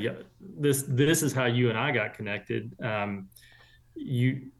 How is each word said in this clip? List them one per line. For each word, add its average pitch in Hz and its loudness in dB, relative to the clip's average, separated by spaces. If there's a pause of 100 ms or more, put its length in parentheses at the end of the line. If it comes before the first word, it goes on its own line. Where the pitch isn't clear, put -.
(120)
y-, - -14 (340)
this, 139 2
this 143 4
is 147 0
how 131 2
you 123 4
and 110 0
I 135 0
got 107 -2
connected. 110 -6
Um, 101 -4 (640)
you, 131 0